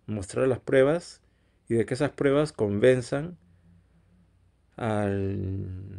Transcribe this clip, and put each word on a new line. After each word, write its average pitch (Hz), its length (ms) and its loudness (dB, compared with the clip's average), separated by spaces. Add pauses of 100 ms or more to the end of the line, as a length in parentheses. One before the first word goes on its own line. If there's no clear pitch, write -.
mostrar 107 400 -2
las 127 120 0
pruebas 135 600 2 (460)
y 117 80 0
de 113 100 2
que 113 80 -6
esas 135 180 -2
pruebas 143 420 0
convenzan 127 840 2 (1400)
al, 98 840 -2 (320)